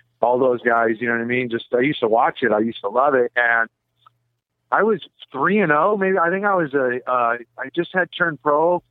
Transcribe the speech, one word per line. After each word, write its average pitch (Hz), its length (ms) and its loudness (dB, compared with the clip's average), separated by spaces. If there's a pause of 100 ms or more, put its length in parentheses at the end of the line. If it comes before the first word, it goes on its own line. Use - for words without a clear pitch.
(220)
all 123 180 2
those 123 220 2
guys, 117 380 0
you 120 80 -4
know 117 60 0
what 117 80 -2
I 117 40 -4
mean? 123 240 -4
Just, 113 240 -8
I 123 60 0
used 135 220 -2
to 120 80 0
watch 127 320 2
it. 117 100 0
I 107 80 2
used 113 220 -4
to 101 80 -6
love 131 260 2
it. 120 220 2
And 117 320 0 (1040)
I 151 120 2
was 208 180 0 (300)
three 170 280 0
and 175 120 2
oh. 180 260 2
Maybe, 190 200 0
I 170 120 0
think 190 160 -2
I 202 100 2
was 156 180 0
a, 127 260 0 (100)
uh, 120 280 0 (200)
I 135 180 -10
just 170 180 -4
had 180 220 -2
turned 165 260 -2
pro. 160 500 2